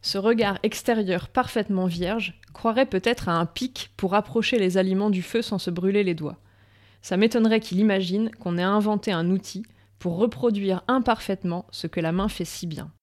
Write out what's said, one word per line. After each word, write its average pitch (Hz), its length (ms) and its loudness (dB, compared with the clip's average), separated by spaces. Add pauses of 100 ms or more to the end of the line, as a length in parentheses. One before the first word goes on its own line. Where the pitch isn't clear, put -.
Ce - 160 -4
regard 208 440 2
extérieur 214 640 0
parfaitement 208 580 0
vierge 180 520 -2 (140)
croirait 233 340 2
peut-être 208 440 0
à - 20 2
un 170 140 2
pic - 500 -8
pour 190 180 -2
approcher 220 440 2
les 185 180 2
aliments 190 340 2
du 180 120 2
feu 226 180 -2
sans 214 180 -4
se 180 120 -4
brûler 190 340 2
les 180 100 0
doigts. 156 220 -8 (680)
Ça - 140 -2
m'étonnerait 220 440 4
qu'il 185 180 -4
imagine 202 520 2 (100)
qu'on 175 180 -2
ait 175 40 0
inventé 208 500 2
un 170 180 0
outil 190 340 -4 (360)
pour 170 160 -4
reproduire 202 720 0
imparfaitement 208 840 -2
ce - 160 -12
que 165 140 -4
la 165 100 0
main 196 180 0
fait - 160 -6
si - 220 -10
bien. 151 240 -10 (120)